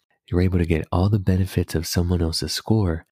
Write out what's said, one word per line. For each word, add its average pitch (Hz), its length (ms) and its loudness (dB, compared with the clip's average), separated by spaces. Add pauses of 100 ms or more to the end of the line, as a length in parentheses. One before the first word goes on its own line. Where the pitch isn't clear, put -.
(280)
You're 90 160 2
able 92 160 2
to 85 80 2
get 82 240 0
all 92 180 2
the 107 80 2
benefits 92 560 0
of 78 140 -2
someone 87 340 0
else's 80 320 -4
score 95 580 -2